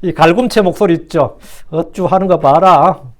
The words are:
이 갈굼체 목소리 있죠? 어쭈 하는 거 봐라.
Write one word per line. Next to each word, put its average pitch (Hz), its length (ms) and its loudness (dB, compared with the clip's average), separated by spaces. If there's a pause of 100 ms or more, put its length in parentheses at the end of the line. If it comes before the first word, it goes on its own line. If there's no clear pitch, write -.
이 180 120 -6
갈굼체 185 480 0
목소리 185 320 0
있죠? 156 440 -4 (320)
어쭈 165 360 -6
하는 185 220 0
거 180 120 0
봐라. 156 640 2 (180)